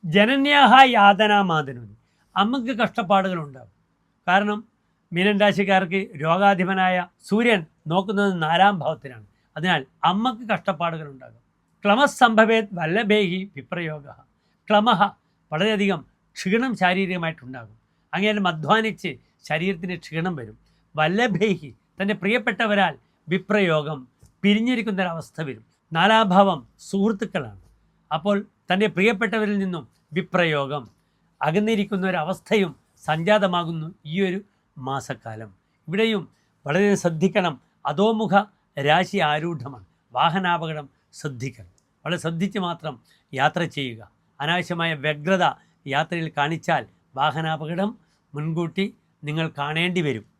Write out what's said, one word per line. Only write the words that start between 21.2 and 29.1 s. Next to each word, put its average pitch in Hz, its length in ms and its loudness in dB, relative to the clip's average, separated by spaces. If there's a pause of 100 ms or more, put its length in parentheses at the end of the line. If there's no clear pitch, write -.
തൻ്റെ 196 160 -2
പ്രിയപ്പെട്ടവരാൽ 208 800 0 (340)
വിപ്രയോഗം, 165 680 0 (440)
പിരിഞ്ഞിരിക്കുന്നൊരവസ്ഥ 202 1040 0
വരും. 113 180 -12 (280)
നാലാം 214 360 4
ഭാവം 185 320 4 (280)
സുഹൃത്തുക്കളാണ്. 196 720 -4 (480)
അപ്പോൾ 170 260 -2 (340)
തൻ്റെ 196 240 2
പ്രിയപ്പെട്ടവരിൽ 208 640 0